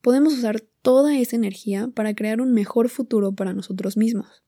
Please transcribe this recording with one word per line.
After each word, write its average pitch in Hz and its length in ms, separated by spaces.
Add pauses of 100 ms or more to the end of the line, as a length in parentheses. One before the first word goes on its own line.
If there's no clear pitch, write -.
podemos 277 320
usar 220 260 (220)
toda 277 360
esa 240 160
energía 202 540
para 214 260
crear 220 260
un 254 120
mejor 226 360
futuro 208 460
para 190 200
nosotros 190 420
mismos. 220 520